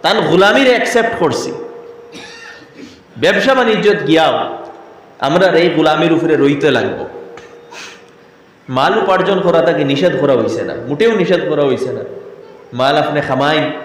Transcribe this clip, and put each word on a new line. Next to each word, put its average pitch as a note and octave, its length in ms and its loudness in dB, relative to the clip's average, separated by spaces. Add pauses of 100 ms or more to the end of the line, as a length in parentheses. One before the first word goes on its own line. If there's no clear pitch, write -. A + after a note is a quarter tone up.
তান A3 180 0
গোলামিরে G3+ 500 4
অ্যাকসেপ্ট - 480 0
করছি। C#3 340 -2 (1600)
ব্যবসা G3 380 0
বাণিজ্যত G3+ 520 0
গিয়াও D#3+ 520 0 (600)
আমরা E3+ 280 2
এই E3 240 4
গোলামির D#3 420 2
উপরে D#3 240 2
রইতে C#3+ 340 2
লাগব। A2 380 -2 (1600)
মাল C#3+ 300 0
উপার্জন F#3 420 0
করা E3+ 220 2
তাকে D3+ 220 0
নিষেধ C#3 360 0
করা C#3+ 120 2
হইছে A2+ 300 0
না, F#2+ 120 -6 (120)
মোটেও F3+ 280 0
নিষেধ F3 340 0
করা C#3+ 160 0
হইছে B2+ 280 -2
না। - 80 -8 (720)
মাল C3 240 0
আপনি D3 240 0
খামাইন C#3+ 520 0 (120)